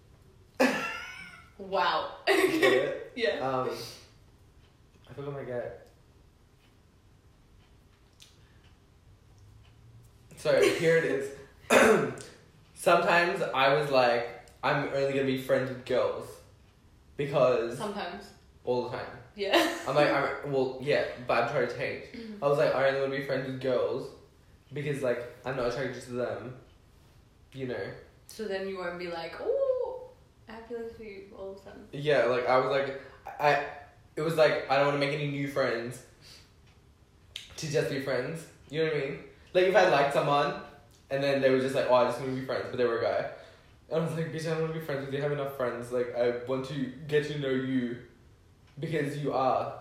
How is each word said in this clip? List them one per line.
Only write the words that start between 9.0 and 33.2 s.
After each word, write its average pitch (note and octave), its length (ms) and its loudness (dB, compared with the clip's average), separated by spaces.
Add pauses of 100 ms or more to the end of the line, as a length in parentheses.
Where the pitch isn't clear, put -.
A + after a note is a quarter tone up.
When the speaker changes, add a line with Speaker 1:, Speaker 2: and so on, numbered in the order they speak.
Speaker 1:
So, C3+ 260 2
here E3 360 4
it D3+ 60 2
is. - 260 -2 (400)
<clears throat> G3 540 6 (500)
Sometimes F3 680 4
I C3+ 320 4
was D3 160 0
like, A#2+ 380 4 (340)
"I'm C#3+ 320 0
only C#3 180 0
gonna C3+ 120 0
be C3 140 0
friends B2+ 320 0
with B2 140 -10
girls." A2 440 0 (880)
Because B2+ 640 2
Speaker 2:
Sometimes. G3+ 460 -8 (400)
Speaker 1:
all B2 200 0
the B2 140 -8
time. G#2 80 -10 (280)
Speaker 2:
Yeah. D#4+ 400 2 (140)
Speaker 1:
I'm C#3 60 -2
like, D3 160 6
I'm, C#3 420 -2
well, C3 300 0
yeah, C3+ 220 2 (220)
but A#2+ 180 2
I'm A#2+ 60 -2
trying B2 180 2
to - 80 -8
change. - 360 -6
Speaker 2:
Mm-hmm. G#3+ 320 -8
Speaker 1:
I C#3+ 40 4
was D3 100 4
like, C#3 160 4
"I C3+ 140 4
only C3+ 120 2
wanna C#3 160 -2
be D3 80 -4
friends C3+ 220 -4
with C3 140 -6
girls B2+ 480 0 (640)
because, C#3 300 -4
like, A#2+ 200 0 (220)
I'm C3+ 120 -4
not B2 120 0
attracted A#2+ 360 -4
to B2+ 80 -16
them." A#2+ 420 -6 (1000)
You C3 160 -8
know? G#2+ 160 -6 (420)
Speaker 2:
So - 180 -12
then G3 240 -4
you F#3+ 80 -6
won't F3 220 -6
be F3 100 -8
like, E3 320 -8
"Oh, C5 720 -2 (380)
I A3 40 -16
have A3+ 140 -14
feelings A3+ 300 -8
for A3+ 80 -18
you," G3 180 -14 (140)
all G3 160 -12
of F#3+ 60 -16
a - 40 -20
sudden. - 180 -18 (120)
Speaker 1:
Yeah, C#3+ 320 2
like, B2 220 2
I B2+ 120 4
was C#3 120 2
like, C#3 300 -2 (400)